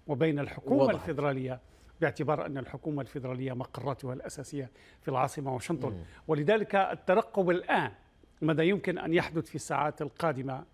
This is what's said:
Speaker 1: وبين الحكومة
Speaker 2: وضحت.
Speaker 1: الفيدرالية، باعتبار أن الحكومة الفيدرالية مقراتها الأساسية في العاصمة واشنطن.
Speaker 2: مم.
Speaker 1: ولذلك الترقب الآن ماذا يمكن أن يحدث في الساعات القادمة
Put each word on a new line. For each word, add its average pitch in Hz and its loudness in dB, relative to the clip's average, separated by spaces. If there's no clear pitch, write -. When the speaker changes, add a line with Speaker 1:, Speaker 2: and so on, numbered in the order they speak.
Speaker 1:
وبين 147 2
الحكومة 240 2
Speaker 2:
وضحت. 226 4
Speaker 1:
الفيدرالية، 135 -2
باعتبار 147 0
أن 139 -6
الحكومة 139 -6
الفيدرالية 127 -6
مقراتها 123 -6
الأساسية 131 -8
في - -10
العاصمة 135 0
واشنطن. 139 -4
Speaker 2:
مم. 90 -8
Speaker 1:
ولذلك 180 2
الترقب 190 2
الآن 175 2
ماذا 156 4
يمكن 180 2
أن - -2
يحدث 160 0
في - -12
الساعات 147 -2
القادمة 135 -2